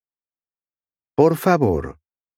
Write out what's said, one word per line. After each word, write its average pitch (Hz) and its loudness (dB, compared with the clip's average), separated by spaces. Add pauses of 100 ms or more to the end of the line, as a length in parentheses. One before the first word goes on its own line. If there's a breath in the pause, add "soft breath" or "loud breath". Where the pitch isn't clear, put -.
(1160)
Por 160 2
favor. 110 -2 (380)